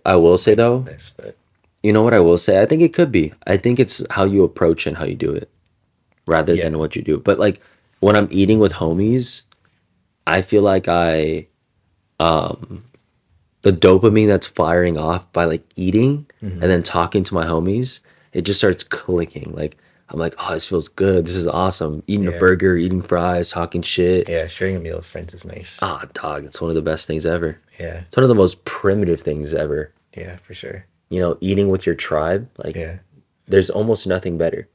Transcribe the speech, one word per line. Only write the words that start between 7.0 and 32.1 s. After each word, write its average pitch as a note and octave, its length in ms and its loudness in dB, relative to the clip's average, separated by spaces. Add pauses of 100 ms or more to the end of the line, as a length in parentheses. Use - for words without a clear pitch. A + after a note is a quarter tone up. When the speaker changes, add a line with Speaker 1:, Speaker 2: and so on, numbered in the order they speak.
Speaker 1:
do. D2+ 160 -2
But, G2 200 2
like, G2 220 0 (400)
when G#2 160 4
I'm G#2 140 2
eating G2 280 4
with G2 160 4
homies, G#2 680 -2 (840)
I F2 160 0
feel G#2 200 2
like F#2+ 260 2
I, D#2+ 580 0 (720)
um, E2 640 -2 (760)
the G2+ 100 4
dopamine G#2 560 6
that's G2 180 2
firing F2 520 0
off E2 340 -4
by, E2+ 120 0
like, D#2+ 200 -2 (120)
eating A#2+ 500 0 (160)
Speaker 2:
Mm-hmm. F2 200 -8
Speaker 1:
and F2+ 80 2
then F2 140 2
talking F2 400 -2
to - 100 -6
my E2 120 -2
homies, F#2+ 540 -2 (320)
it F2+ 100 -4
just G2 180 -2
starts F#2+ 240 0
clicking. D#2+ 680 -6
Like, D#2 240 -8 (340)
I'm D#2 100 -8
like, E2 180 -4
"Oh, - 160 -8
this - 140 -6
feels E2+ 180 -4
good. F#2+ 400 0
This F2 80 -8
is E2+ 140 -4
awesome." D#2+ 580 -4
Eating G2+ 220 -2
a - 20 -2
Speaker 2:
Yeah. F2 80 -10
Speaker 1:
burger, F#2 380 2
eating F2+ 260 -2
fries, F2 480 -2
talking F2 320 -6
shit. F2+ 460 0
Speaker 2:
Yeah, E2 180 -4
sharing F#2+ 300 -6
a - 20 -6
meal E2 200 -10
with E2+ 80 -14
friends E2+ 280 -16
is F2+ 100 -20
nice. - 380 -16
Speaker 1:
Ah, - 320 -8
dog, D2 300 -8
it's - 160 -10
one E2 100 -4
of D#2+ 60 -2
the D#2+ 60 -2
best D#2+ 260 -4
things D#2 180 -4
ever. E2 320 -4 (220)
Speaker 2:
Yeah. E2+ 260 -12
Speaker 1:
It's - 100 -6
one B2+ 60 4
of C3 60 6
the A#2 80 4
most F#2+ 280 2
primitive F#2+ 580 -2
things D2+ 300 -6
ever. D2+ 400 -6 (240)
Speaker 2:
Yeah, F2+ 200 -16
for - 180 -20
sure. - 320 -16 (240)
Speaker 1:
You F2+ 100 -4
know, F2 200 0
eating G2 300 0
with F#2 140 -2
your E2+ 120 0
tribe, F2 600 -4